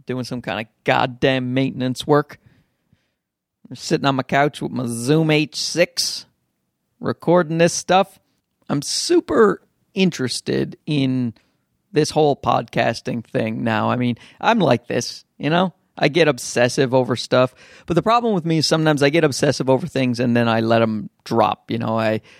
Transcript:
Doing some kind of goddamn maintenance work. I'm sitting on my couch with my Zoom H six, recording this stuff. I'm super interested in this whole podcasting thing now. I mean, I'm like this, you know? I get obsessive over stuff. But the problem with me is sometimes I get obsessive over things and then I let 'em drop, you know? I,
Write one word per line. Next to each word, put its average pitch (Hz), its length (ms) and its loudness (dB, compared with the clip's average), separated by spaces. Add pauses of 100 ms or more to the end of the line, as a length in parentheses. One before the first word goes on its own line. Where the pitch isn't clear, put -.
Doing 127 180 -6
some 123 160 -8
kind 104 180 -8
of 113 140 -12 (120)
goddamn 127 680 0
maintenance 127 540 -4
work. 147 320 0 (1300)
I'm 127 80 -16
sitting 139 300 -4
on 135 80 2
my 131 80 -2
couch 147 400 0
with 139 100 -8
my 123 140 -6
Zoom 139 440 0
H 151 240 0
six, - 720 -4 (760)
recording 165 600 0
this 165 160 4
stuff. - 440 0 (520)
I'm 143 100 -2
super 262 800 0 (320)
interested 135 920 -2
in 131 480 -2 (580)
this 151 160 2
whole 151 280 2
podcasting 120 840 -2
thing 120 420 -4
now. 110 260 0
I 120 60 0
mean, 123 200 -2 (240)
I'm 220 200 2
like 135 260 2
this, - 400 -6 (100)
you 143 140 -4
know? 175 240 0 (240)
I 151 100 2
get 156 180 2
obsessive 127 680 0
over 127 200 2
stuff. 127 400 0 (300)
But - 80 -6
the 170 100 2
problem 233 300 2
with 165 140 -2
me 160 100 0
is 147 100 0
sometimes 156 360 2
I 143 80 4
get 160 140 2
obsessive 131 440 0
over 131 180 2
things 127 340 -2
and 120 140 0
then 117 140 2
I 113 120 2
let 117 200 2
'em 110 300 -2 (140)
drop, 107 460 0
you 113 60 -4
know? 113 220 -4
I, 110 240 0 (180)